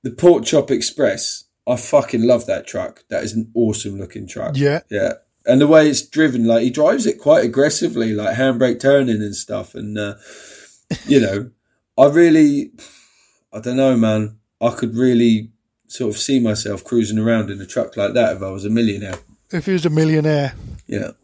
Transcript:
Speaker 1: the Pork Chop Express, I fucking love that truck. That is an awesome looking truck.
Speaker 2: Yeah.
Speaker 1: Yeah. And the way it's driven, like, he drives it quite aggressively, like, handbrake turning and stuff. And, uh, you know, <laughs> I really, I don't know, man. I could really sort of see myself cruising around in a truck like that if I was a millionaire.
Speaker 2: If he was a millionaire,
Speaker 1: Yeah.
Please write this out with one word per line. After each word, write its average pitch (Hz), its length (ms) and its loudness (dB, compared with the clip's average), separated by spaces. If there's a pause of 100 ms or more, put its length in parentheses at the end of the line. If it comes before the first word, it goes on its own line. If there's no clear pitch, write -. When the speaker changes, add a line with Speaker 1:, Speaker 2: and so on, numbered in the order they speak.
Speaker 1:
the 123 80 -8
Pork 165 340 4
Chop 139 280 0
Express, - 720 -4 (220)
I 123 100 -2
fucking 113 500 0
love 123 200 2
that 92 200 -6
truck. - 420 -12
That 104 140 -6
is 110 120 -8
an 113 200 -6
awesome 107 440 -2
looking 98 280 -14
truck. - 300 -10
Speaker 2:
Yeah. 143 240 0 (100)
Speaker 1:
Yeah. 98 240 -2 (340)
And 127 120 4
the 147 80 4
way 156 200 8
it's 135 140 -2
driven, 131 420 0
like, 117 200 4
he 127 60 0
drives 220 360 0
it - 140 -4
quite 147 240 4
aggressively, 117 720 -2
like, 104 220 -4
handbrake 123 440 0
turning 131 420 2
and 101 140 -8
stuff. - 400 -12
And, 107 200 -10
uh, 104 180 -8 (920)
you 135 140 6
know, 104 300 -4 (220)
<laughs> - 260 -12
I 135 80 8
really, 156 680 4 (800)
I 110 80 -12
don't 123 160 -6
know, 135 200 4
man. 107 420 0 (220)
I 117 100 2
could 117 260 -6
really 117 560 2 (340)
sort 110 260 -6
of - 80 -10
see 135 200 0
myself 107 420 -4
cruising 110 360 -2
around 110 320 0
in 98 100 -10
a 92 60 -14
truck - 300 -6
like 101 180 -2
that 117 220 2
if 92 60 -12
I 95 80 -8
was 95 140 -12
a 104 60 -4
millionaire. 101 480 -2 (340)
Speaker 2:
If 170 140 -6
he 196 60 -2
was 175 140 -2
a 165 40 2
millionaire, 151 640 0 (340)
Speaker 1:
Yeah. - 240 -6 (120)